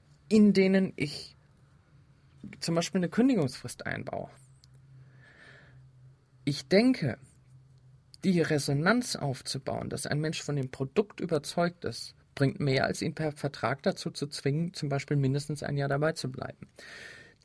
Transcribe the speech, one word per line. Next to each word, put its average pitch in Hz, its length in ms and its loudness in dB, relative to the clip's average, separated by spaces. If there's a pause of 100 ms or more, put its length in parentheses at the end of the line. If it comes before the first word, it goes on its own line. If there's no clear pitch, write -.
(280)
in 208 260 8
denen 190 420 4
ich - 420 -6 (1200)
zum 170 140 -2
Beispiel 170 260 0
eine 170 100 0
Kündigungsfrist 214 760 0
einbaue. - 440 -6 (2250)
Ich 147 220 -2
denke, 202 500 4 (1080)
die 175 160 4
Resonanz 151 720 2
aufzubauen, 123 720 -6
dass - 160 -6
ein 147 140 -2
Mensch 160 220 -4
von 147 160 -4
dem 131 120 -4
Produkt - 520 -2
überzeugt 175 640 -2
ist, - 300 -8 (200)
bringt - 240 0
mehr, 135 260 2
als - 160 -2
ihn - 120 -2
per 156 180 -2
Vertrag 139 520 -4
dazu 180 260 -2
zu - 180 -6
zwingen, 151 460 -2
zum 147 160 -6
Beispiel 139 260 -2
mindestens 143 480 0
ein 143 140 -4
Jahr 139 100 0
dabei 147 260 0
zu 127 180 -6
bleiben. - 360 -10 (760)